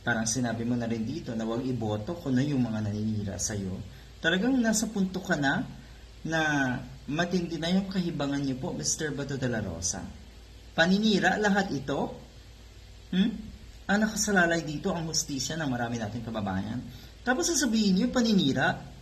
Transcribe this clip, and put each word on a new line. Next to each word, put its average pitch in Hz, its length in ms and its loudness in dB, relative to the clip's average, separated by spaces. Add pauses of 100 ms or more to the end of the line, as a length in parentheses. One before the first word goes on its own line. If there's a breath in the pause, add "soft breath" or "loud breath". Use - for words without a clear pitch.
Parang 113 240 0
sinabi 117 400 0
mo 120 80 0
na 120 160 0
rin 113 160 0
dito 139 320 -4
na 110 80 -2
huwag 120 240 -2
iboto 110 480 -2
kung 139 160 -2
ano 123 80 4
yung 139 240 2
mga 107 240 -2
naninira 104 480 -2
sa'yo. 95 400 -4 (480 loud breath)
Talagang 196 320 2
nasa 226 320 2
punto 190 320 0
ka 175 160 0
na 139 240 2 (640 loud breath)
na 160 160 0 (720)
matindi 170 480 0
na 165 80 -2
yung 190 240 2
kahibangan 143 480 0
niyo 135 160 -2
po, 165 160 -4
Mister 147 400 -2
Bato 139 240 -4
de 127 160 0
la 110 80 -2
Rosa. 87 400 -4 (720)
Paninira 185 640 4
lahat 202 400 4
ito? 139 380 -2 (1000)
Hmm? 190 160 4 (560)
Ang 202 140 2 (100)
nakasalalay 170 560 4
dito 151 300 -2
ang 165 160 -4
hustisya 156 500 -2
ng 151 80 0
marami 120 320 0
nating 110 240 -4
kababayan. 107 560 -2 (400 loud breath)
Tapos 330 300 2
sasabihin 220 500 4
niyo, 247 140 4
paninira? 175 640 4 (240)